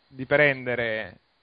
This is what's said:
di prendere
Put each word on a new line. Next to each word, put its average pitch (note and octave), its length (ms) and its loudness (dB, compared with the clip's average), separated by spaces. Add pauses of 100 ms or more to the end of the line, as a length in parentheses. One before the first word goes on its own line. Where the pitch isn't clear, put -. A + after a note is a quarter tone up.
di C3 180 -12
prendere B2 960 0 (240)